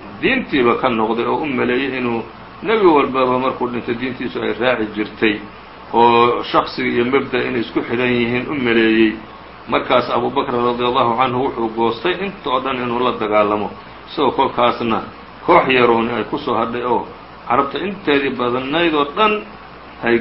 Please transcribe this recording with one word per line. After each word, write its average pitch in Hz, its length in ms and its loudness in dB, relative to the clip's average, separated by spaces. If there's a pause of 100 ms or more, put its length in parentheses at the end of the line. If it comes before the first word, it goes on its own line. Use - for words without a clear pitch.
(180)
diintiiba 143 600 2
ka 135 80 0
noqday 113 380 0
oo 123 160 0
u 156 40 -4
maleeyay 127 520 -2
inuu 117 240 -2 (400)
nebi 208 240 4
walbaba 131 520 4
markuu 127 300 -2
dhinto 120 260 -4
diintiisu 120 480 -6
ay 107 160 0
raaci 117 360 2
jirtay 107 400 0 (580)
oo 117 500 6
shaksiga - 460 -2
iyo 123 160 2
mabda 127 340 0
inay 123 220 -2
isku - 220 -2
xidhan 123 280 -2
yihiin 120 400 0
u 160 40 -4
maleeyey. 113 580 4 (560)
Markaas 131 400 0
Abu 123 240 0
Bakr 139 240 -2
radiyallahu 120 640 0
anhu 127 240 0
wuxuu 117 320 -2
goostay 117 380 0 (100)
inta 190 260 -8
oo 127 100 0
dhan 131 160 -4
inuu 123 280 -2
la 120 160 0
dagaalamo. 104 480 2 (400)
Isagoo 135 240 0
kolkaasna 120 640 0 (460)
koox 160 240 4
yaroon 117 400 4
ay 113 160 -2
ku 143 140 -6
soo 123 180 -2
hadhay 117 280 -2
oo 113 200 0 (400)
Carabta 131 340 0
inteedii 143 540 0
badanayd 131 600 0
oo 143 180 4
dhan 208 320 0 (580)
ay 117 180 2